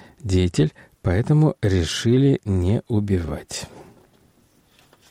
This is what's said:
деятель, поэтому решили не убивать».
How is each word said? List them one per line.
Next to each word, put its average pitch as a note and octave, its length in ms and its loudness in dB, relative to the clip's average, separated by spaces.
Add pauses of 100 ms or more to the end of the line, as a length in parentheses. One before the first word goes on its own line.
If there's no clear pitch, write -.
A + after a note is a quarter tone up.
(180)
деятель, F#2 540 0 (300)
поэтому D3+ 580 2
решили A2+ 840 0
не F#2+ 420 0
убивать». F#2+ 760 -4 (1400)